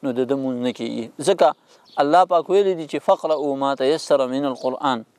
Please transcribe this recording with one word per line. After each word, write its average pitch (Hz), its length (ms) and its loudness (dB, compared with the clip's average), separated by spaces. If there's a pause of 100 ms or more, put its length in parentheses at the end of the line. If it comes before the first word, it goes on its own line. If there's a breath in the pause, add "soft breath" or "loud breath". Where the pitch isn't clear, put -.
نو 147 60 -4 (100)
د - 100 0
ده 139 140 0
مونځ 131 240 -4
نه 123 120 -2
کیږي. 117 260 -6 (240)
ځکه 180 180 4 (580 soft breath)
الله 160 180 4 (120)
پاک 165 100 2 (100)
ویلي 196 240 4
دي 160 80 -10
چې 151 120 -6 (100)
«فقرؤا 156 420 0 (120)
ما 139 80 0 (120)
تیسر 143 380 2 (140)
من 139 180 -2
القرآن». 127 460 -4 (200)